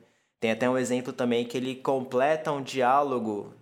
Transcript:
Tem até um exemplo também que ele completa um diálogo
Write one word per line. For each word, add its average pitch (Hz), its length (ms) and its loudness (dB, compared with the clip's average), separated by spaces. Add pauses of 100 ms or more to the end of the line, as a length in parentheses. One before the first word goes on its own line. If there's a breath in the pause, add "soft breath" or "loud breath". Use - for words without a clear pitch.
(400 soft breath)
Tem 113 120 0
até 123 180 0
um 127 80 2
exemplo 123 340 -2
também 120 340 0
que 127 120 -6
ele 127 180 -4
completa 139 760 0
um 139 120 -4
diálogo 127 1000 0